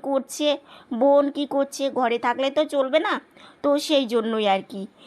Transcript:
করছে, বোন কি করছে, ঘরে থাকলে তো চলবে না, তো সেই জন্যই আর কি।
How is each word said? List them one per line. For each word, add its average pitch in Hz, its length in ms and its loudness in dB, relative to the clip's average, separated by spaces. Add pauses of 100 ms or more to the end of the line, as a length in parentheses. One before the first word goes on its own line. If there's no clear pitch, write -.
করছে, 277 440 -2 (460)
বোন 277 380 4
কি 285 140 -6
করছে, 277 440 -2
ঘরে 240 300 0
থাকলে 247 300 0
তো 285 160 0
চলবে 277 340 0
না, 392 140 -2 (480)
তো 285 80 0 (100)
সেই 285 260 0
জন্যই 220 420 0
আর 196 220 2
কি। 196 120 -10 (260)